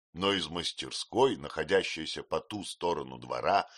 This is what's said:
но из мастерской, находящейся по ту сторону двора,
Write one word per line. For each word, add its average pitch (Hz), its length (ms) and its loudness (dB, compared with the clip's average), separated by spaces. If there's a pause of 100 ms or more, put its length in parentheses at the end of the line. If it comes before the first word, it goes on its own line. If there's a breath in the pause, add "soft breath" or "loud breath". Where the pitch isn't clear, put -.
(120)
но 98 220 2
из 82 160 0
мастерской, 87 880 0
находящейся 78 880 0
по 80 180 -2
ту 101 240 -10
сторону 71 520 -2
двора, 64 480 2 (120 loud breath)